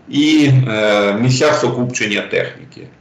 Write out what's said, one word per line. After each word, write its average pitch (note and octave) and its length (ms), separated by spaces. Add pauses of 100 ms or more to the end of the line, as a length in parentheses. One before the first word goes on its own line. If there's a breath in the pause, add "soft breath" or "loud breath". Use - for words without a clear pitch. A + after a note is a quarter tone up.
і, D3 420 (180)
е, G#2+ 520
місцях D3 380
сукупчення A2+ 640
техніки. - 680 (140)